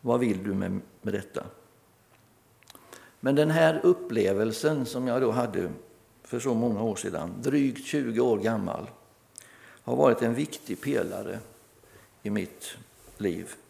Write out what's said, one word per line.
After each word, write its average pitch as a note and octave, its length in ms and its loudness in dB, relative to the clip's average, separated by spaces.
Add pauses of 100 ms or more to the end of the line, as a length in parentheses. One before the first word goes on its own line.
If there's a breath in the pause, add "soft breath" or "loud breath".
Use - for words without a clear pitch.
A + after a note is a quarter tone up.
"Vad B2 200 2
vill G2+ 240 0
du G2+ 100 -2
med, F#2+ 260 -2 (220)
med G2+ 120 -4
detta?" - 300 -8 (1800 loud breath)
Men C3+ 140 2
den D3+ 160 4
här D#3+ 320 4
upplevelsen A2+ 1040 2
som B2+ 200 -4
jag B2 140 0
då A#2+ 100 4
hade G#2+ 400 -2 (520)
för A#2+ 180 -6
så B2+ 140 0
många A2+ 280 0
år A2 140 -2
sedan, F2 460 -6
drygt C3+ 440 0
tjugo B2+ 340 -2
år A#2+ 180 4
gammal, G#2+ 520 -2 (920 loud breath)
har B2 140 -2
varit C3 260 6
en A#2 120 0
viktig - 460 -6
pelare G#2 580 -4 (840 loud breath)
i G#2 80 -6
mitt - 460 -6 (420)
liv. F2+ 360 -4 (160)